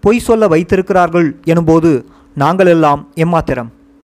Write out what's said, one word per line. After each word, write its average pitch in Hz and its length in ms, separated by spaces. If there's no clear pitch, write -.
பொய் 220 180
சொல்ல 226 300
வைத்திருக்கிறார்கள் 175 880
எனும்போது 165 580
நாங்களெல்லாம் 160 760
எம்மாத்திரம்? 160 540